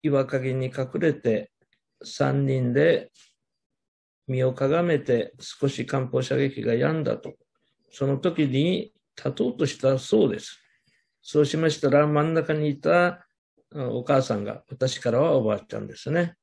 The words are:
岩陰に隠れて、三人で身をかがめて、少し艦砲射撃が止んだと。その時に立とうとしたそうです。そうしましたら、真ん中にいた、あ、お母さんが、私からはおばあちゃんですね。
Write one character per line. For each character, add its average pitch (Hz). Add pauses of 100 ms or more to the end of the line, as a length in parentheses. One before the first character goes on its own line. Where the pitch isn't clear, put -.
岩 139
陰 131
に 131
隠 135
れ 156
て、 110 (520)
三 139
人 127
で 147 (1160)
身 131
を 127
か 135
が 165
め 165
て、 117
少 -
し -
艦 131
砲 127
射 131
撃 139
が 117
止 139
ん 160
だ 117
と。 - (580)
そ 139
の 139
時 160
に 147 (240)
立 -
と -
う 247
と 160
し -
た 131
そ 208
う 107
で -
す。 - (600)
そ -
う 143
し 151
ま 160
し 151
た 143
ら、 147
真 151
ん 160
中 160
に 151
い 143
た、 175 (460)
あ、 131
お 120
母 135
さ 123
ん 101
が、 -
私 131
か 120
ら 120
は 160
お 170
ば 107
あ -
ち -
ゃ 107
ん 104
で -
す -
ね。 170